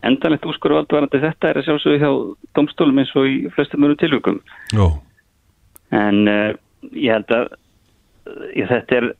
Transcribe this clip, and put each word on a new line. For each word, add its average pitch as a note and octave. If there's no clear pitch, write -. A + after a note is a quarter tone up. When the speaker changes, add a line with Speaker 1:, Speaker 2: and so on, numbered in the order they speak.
Speaker 1:
endanlegt C#3+
úrskurðarvald D3+
varðandi C#3+
þetta D#3+
er D3+
að C3+
sjálfsögðu D3
hjá D3
dómstólum D3
eins B2+
og C3+
í C3+
flestum C#3+
öðrum D3
tilvikum. C3+
Speaker 2:
Já. G#2+
Speaker 1:
En, G#2
eh, G#2
ég B2
held A2
að, -
eh, -
þetta B2
er A#2+